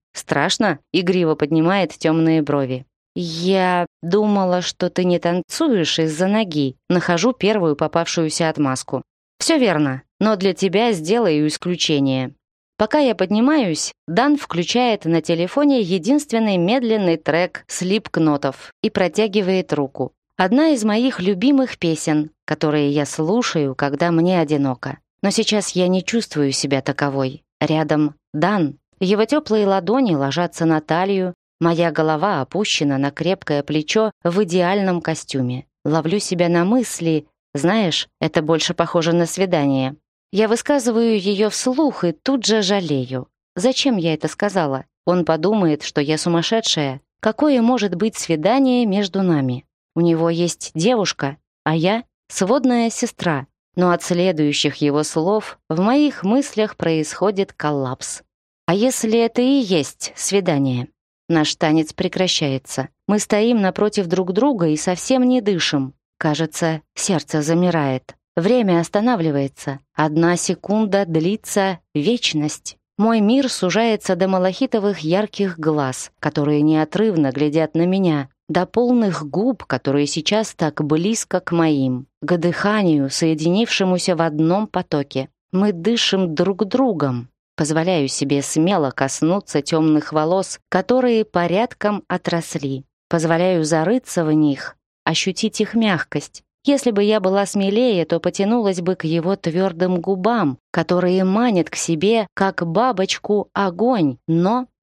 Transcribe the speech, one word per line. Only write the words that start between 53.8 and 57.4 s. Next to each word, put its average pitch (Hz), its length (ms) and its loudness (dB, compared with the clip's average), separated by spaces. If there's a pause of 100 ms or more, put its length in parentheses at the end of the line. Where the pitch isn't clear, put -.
от 175 120 0
следующих 156 760 0
его 147 260 0
слов 180 540 -2 (120)
в 160 100 -2
моих 262 440 2
мыслях 214 520 0
происходит 180 800 -2